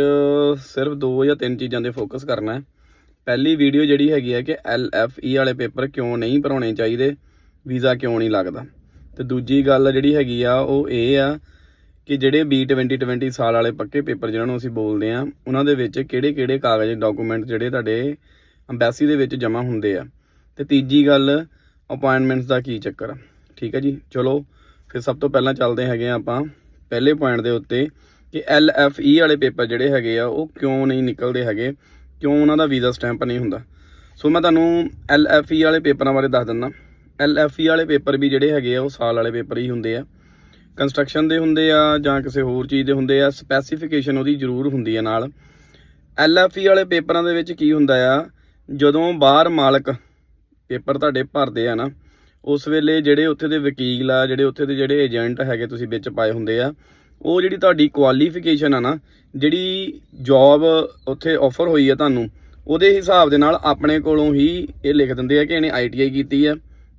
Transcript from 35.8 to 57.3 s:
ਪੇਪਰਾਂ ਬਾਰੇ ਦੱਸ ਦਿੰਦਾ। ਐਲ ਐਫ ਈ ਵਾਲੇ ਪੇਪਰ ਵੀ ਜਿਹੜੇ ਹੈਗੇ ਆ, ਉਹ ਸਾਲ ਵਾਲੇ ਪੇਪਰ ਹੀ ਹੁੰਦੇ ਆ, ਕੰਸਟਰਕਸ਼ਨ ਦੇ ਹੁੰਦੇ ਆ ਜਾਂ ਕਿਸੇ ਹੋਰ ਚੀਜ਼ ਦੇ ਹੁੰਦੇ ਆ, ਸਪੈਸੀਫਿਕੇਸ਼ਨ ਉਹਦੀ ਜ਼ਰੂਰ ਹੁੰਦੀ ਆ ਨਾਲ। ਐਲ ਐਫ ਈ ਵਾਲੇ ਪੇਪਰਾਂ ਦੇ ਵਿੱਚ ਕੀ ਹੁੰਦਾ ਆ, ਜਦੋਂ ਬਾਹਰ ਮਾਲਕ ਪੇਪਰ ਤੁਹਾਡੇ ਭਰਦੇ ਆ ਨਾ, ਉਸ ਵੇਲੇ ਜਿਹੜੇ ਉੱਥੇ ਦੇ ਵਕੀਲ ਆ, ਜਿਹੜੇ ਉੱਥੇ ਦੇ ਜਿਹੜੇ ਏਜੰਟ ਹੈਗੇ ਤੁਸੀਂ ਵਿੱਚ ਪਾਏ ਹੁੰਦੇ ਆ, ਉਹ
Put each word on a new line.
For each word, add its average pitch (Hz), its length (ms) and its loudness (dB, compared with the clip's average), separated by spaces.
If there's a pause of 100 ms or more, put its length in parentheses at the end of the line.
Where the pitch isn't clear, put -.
ਪੇਪਰਾਂ 139 320 0
ਬਾਰੇ 135 160 0
ਦੱਸ 123 180 0
ਦਿੰਦਾ। 117 240 -4 (500)
ਐਲ 147 180 2
ਐਫ 151 220 0
ਈ 160 80 2
ਵਾਲੇ 160 160 2
ਪੇਪਰ 139 320 0
ਵੀ 139 120 0
ਜਿਹੜੇ 139 220 2
ਹੈਗੇ 127 260 -2
ਆ, 127 60 -2
ਉਹ 139 60 -4
ਸਾਲ 117 280 -4
ਵਾਲੇ 117 140 -2
ਪੇਪਰ 117 280 -8
ਹੀ 123 120 -4
ਹੁੰਦੇ 113 260 -6
ਆ, 120 80 -8 (720)
ਕੰਸਟਰਕਸ਼ਨ 139 520 -2
ਦੇ 160 100 0
ਹੁੰਦੇ 160 340 0
ਆ 151 260 2
ਜਾਂ 139 240 -2
ਕਿਸੇ 135 200 -4
ਹੋਰ 127 240 -4
ਚੀਜ਼ 135 200 -2
ਦੇ 139 60 0
ਹੁੰਦੇ 135 300 2
ਆ, 139 80 4
ਸਪੈਸੀਫਿਕੇਸ਼ਨ 139 880 -4
ਉਹਦੀ 143 160 0
ਜ਼ਰੂਰ 131 340 -4
ਹੁੰਦੀ 113 280 -2
ਆ 113 40 -2
ਨਾਲ। 113 300 -2 (880)
ਐਲ 160 200 4
ਐਫ 185 200 2
ਈ 190 80 0
ਵਾਲੇ 190 180 6
ਪੇਪਰਾਂ 170 380 0
ਦੇ 170 120 -2
ਵਿੱਚ 170 180 -4
ਕੀ 156 200 2
ਹੁੰਦਾ 135 460 4
ਆ, 165 80 -4 (500)
ਜਦੋਂ 151 360 2
ਬਾਹਰ 151 360 6
ਮਾਲਕ 135 460 2 (760)
ਪੇਪਰ 127 300 -4
ਤੁਹਾਡੇ 131 240 0
ਭਰਦੇ 120 460 -2
ਆ 117 60 -2
ਨਾ, 135 160 -4 (540)
ਉਸ 143 240 -2
ਵੇਲੇ 156 320 0
ਜਿਹੜੇ 147 260 2
ਉੱਥੇ 156 220 -2
ਦੇ 156 100 -2
ਵਕੀਲ 131 520 -4
ਆ, 131 160 2
ਜਿਹੜੇ 131 180 0
ਉੱਥੇ 135 220 -2
ਦੇ 139 80 -4
ਜਿਹੜੇ 139 300 0
ਏਜੰਟ 120 360 -4
ਹੈਗੇ 120 260 -4
ਤੁਸੀਂ 120 220 -10
ਵਿੱਚ 113 200 -6
ਪਾਏ 107 220 -2
ਹੁੰਦੇ 113 300 -4
ਆ, 139 140 -4 (480)
ਉਹ 180 200 0